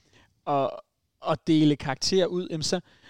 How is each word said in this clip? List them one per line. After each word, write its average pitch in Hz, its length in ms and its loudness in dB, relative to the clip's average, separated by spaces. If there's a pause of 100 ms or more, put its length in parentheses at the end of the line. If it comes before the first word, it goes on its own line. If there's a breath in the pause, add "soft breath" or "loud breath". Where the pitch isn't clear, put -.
(460 soft breath)
at, 143 240 0 (580)
at 156 180 0
dele 151 300 4
karakterer 170 500 0
ud, 180 240 -4
jamen 156 120 -6
så, 180 180 -2 (300 soft breath)